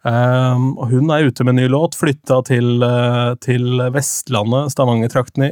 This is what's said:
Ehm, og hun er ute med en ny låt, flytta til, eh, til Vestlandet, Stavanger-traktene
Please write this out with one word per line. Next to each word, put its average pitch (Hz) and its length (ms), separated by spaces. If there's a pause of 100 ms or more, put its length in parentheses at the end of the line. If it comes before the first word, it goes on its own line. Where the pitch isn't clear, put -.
Ehm, 127 720
og 120 140
hun 143 180
er 156 200
ute 120 140
med 127 120
en 127 80
ny 127 80
låt, 160 240
flytta 135 480
til, 120 400
eh, 120 560
til 123 380 (120)
Vestlandet, 131 800
Stavanger-traktene 123 800